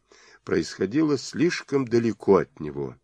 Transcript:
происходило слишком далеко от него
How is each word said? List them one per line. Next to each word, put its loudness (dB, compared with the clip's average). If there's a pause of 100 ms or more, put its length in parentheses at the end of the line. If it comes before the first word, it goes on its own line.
(460)
происходило 0
слишком -2
далеко 4
от -2
него -8